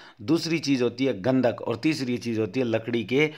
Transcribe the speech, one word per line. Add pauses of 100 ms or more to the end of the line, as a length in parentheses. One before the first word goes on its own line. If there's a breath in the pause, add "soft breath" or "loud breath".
(220 loud breath)
दूसरी
चीज़
होती
है
गंधक
और
तीसरी
चीज़
होती
है
लकड़ी
के